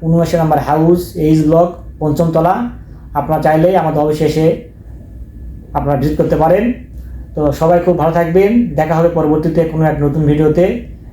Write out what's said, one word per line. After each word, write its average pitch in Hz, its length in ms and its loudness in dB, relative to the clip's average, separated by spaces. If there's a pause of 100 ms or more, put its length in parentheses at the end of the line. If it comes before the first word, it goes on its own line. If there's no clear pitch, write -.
উনআশি 165 340 2
নম্বর 156 220 2
হাউস, 160 580 2
এইচ 156 300 2
ব্লক, 170 280 2 (240)
পঞ্চম 156 340 0
তলা। 185 380 0 (440)
আপনারা 147 280 -2
চাইলে 160 340 4
আমাদের 151 260 0
অফিসে 151 220 0
এসে 160 440 0 (1040)
আপনারা 143 260 -2
ভিজিট 151 200 -4
করতে 165 180 0
পারেন। 185 360 2 (600)
তো 151 180 0
সবাই 170 320 2
খুব 175 140 2
ভালো 156 140 0
থাকবেন, 175 600 2
দেখা 156 200 0
হবে 165 140 4
পরবর্তীতে 160 560 0
কোনো 160 200 0
এক 143 160 0
নতুন 147 260 0
ভিডিওতে। 160 600 2 (260)